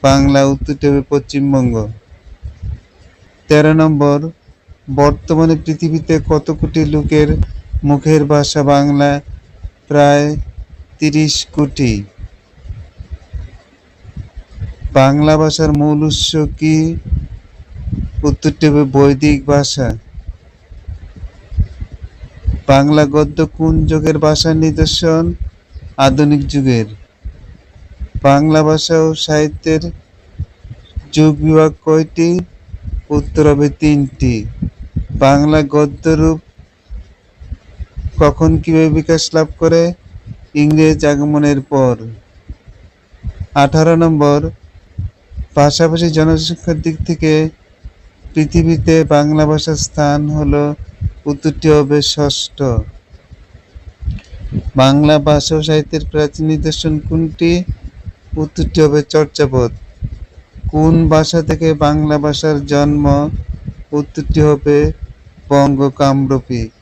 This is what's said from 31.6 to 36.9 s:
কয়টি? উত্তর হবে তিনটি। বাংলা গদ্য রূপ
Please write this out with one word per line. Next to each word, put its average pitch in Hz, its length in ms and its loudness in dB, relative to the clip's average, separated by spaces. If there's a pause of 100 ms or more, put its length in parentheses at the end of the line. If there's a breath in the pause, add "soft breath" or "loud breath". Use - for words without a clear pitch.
কয়টি? 160 540 0 (720)
উত্তর 147 360 0
হবে 147 220 2
তিনটি। 135 800 0 (680)
বাংলা 147 500 2
গদ্য 143 460 0
রূপ 160 300 2 (1800)